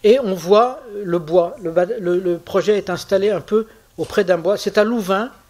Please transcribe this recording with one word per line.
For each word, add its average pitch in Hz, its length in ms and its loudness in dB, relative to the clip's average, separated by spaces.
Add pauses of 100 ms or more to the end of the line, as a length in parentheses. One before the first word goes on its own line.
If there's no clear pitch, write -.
Et 233 160 6
on 202 140 -2
voit 208 460 2 (240)
le 175 140 -2
bois. 170 420 0
Le 170 120 -6
ba-, 180 120 2
le, 180 360 -2
le 175 180 -2
projet 196 400 0
est 190 120 -6
installé 196 400 -2
un 185 100 -2
peu 214 260 -2 (320)
auprès 170 240 -2
d'un 180 160 2
bois. 180 180 0
C'est 202 220 -2
à 208 60 4
Louvain. 214 480 -2 (180)